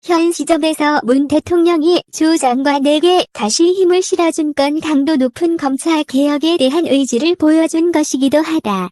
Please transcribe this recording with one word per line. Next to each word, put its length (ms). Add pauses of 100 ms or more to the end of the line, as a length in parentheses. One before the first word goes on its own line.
현 300
시점에서 720
문 240
대통령이 800
조 260
장관에게 960
다시 400
힘을 300
실어준 520
건 260
강도 340
높은 420
검찰 460
개혁에 540
대한 320
의지를 480
보여준 560
것이기도 460
하다. 540